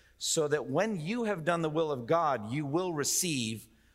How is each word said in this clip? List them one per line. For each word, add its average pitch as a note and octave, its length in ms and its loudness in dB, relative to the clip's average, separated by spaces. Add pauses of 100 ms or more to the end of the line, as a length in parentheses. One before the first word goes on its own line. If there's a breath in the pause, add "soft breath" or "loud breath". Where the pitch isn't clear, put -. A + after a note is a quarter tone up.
(180 loud breath)
so - 300 0
that C#3 200 0
when F#3 320 0
you A3+ 240 -2
have F#3 220 -2
done E3+ 160 2
the D#3 80 0
will D#3 200 0
of B2 160 -4
God, C3+ 460 2
you D3 140 -2
will F3 260 0
receive B2+ 760 -2 (280 soft breath)